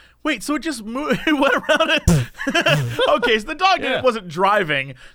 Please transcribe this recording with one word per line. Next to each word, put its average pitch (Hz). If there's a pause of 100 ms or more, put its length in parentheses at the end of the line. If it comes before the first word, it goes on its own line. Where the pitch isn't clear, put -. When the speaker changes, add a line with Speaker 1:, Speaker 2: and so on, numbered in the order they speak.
(220)
Speaker 1:
wait, 277
so 294
it -
just 247
moved, 262
<laughs> -
it 311
went 277
around 302
it? 165
<laughs> 508
Okay, 233
so 208
the 311
dog 370
didn't, 277
Speaker 2:
Yeah. 226
Speaker 1:
wasn't 226
driving. 160 (220)